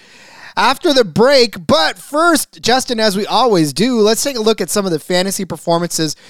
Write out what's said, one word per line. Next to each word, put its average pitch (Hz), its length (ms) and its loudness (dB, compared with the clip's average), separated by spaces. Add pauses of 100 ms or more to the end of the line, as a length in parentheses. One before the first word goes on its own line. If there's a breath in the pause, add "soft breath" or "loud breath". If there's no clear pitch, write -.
(580 loud breath)
after 254 360 0
the 254 120 4
break. 220 600 2
But 294 300 0
first, 311 640 -2
Justin, 247 380 0
as 220 160 0
we 202 100 -4
always 180 460 2
do, 220 300 0
let's 214 200 2
take 277 140 -4
a 220 60 -4
look 220 180 0
at 180 100 -6
some 202 160 -2
of 185 60 -4
the 156 80 -2
fantasy 185 460 -4
performances 170 720 -4 (120)